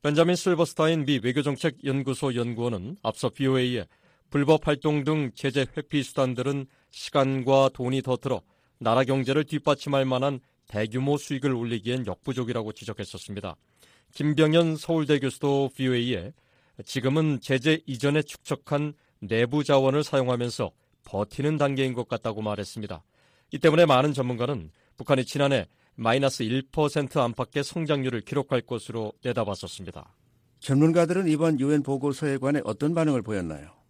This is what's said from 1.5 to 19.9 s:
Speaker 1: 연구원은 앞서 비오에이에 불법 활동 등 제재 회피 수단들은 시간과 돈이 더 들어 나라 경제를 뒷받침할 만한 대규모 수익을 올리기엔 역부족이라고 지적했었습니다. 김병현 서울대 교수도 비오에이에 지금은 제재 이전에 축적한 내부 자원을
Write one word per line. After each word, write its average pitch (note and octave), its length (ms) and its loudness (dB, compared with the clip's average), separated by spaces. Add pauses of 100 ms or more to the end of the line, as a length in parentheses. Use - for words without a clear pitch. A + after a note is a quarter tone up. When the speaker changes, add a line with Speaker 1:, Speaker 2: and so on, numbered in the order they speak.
Speaker 1:
연구원은 A#2 640 -4
앞서 A2+ 280 -2
비오에이에 B2+ 580 0 (420)
불법 D3+ 380 4
활동 D3+ 360 0
등 D3 300 0
제재 C3+ 320 -2 (100)
회피 - 280 -4
수단들은 C3 640 -2 (240)
시간과 C3+ 840 2
돈이 B2+ 300 -2
더 B2+ 140 -2
들어 B2+ 240 -4 (360)
나라 A#2 260 2
경제를 C3+ 420 0
뒷받침할 C#3 600 0
만한 C3 340 0 (280)
대규모 A#2+ 500 0
수익을 C#3 360 -2
올리기엔 A#2 520 -4
역부족이라고 A2+ 680 -6
지적했었습니다. G2 840 -12 (580)
김병현 D#3 640 4
서울대 D3+ 400 0
교수도 C#3 580 0
비오에이에 B2 580 -2 (520)
지금은 C#3 560 0
제재 D3 460 2
이전에 C#3+ 340 0
축적한 D3 720 -6 (260)
내부 A#2 440 0
자원을 C3+ 400 4